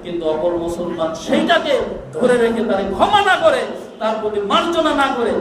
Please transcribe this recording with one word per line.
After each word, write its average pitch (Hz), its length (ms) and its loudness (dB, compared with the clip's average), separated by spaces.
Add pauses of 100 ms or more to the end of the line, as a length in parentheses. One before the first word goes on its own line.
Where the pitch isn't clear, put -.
কিন্তু 170 260 -4
অপর 170 280 0
মুসলমান 170 580 -4
সেইটাকে 285 640 2 (340)
ধরে 240 240 2
রেখে 226 260 2
তারে 196 200 0
ক্ষমা 392 380 2
না 381 140 4
করে, 294 300 2 (340)
তার 220 220 -2
প্রতি 208 200 -2
মার্জনা 320 520 0
না 277 140 2 (100)
করে 226 240 0